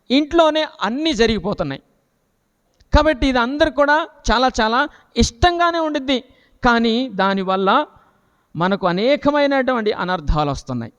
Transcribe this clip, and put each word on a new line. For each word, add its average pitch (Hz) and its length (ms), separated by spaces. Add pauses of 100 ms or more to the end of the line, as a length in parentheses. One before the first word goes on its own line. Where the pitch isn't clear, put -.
(120)
ఇంట్లోనే 311 560 (140)
అన్నీ 269 320
జరిగిపోతున్నాయి. 190 680 (1120)
కాబట్టి 294 320
ఇది 254 120
అందరు 285 300
కూడా 294 380 (240)
చాలా 247 200 (100)
చాలా 233 260 (300)
ఇష్టంగానే 339 640
ఉండిద్ది, 285 440 (420)
కానీ 233 440
దానివల్ల 190 760 (680)
మనకు 185 320
అనేకమైనటువంటి 262 1040
అనర్థాలు 160 600
వస్తున్నాయి. 123 480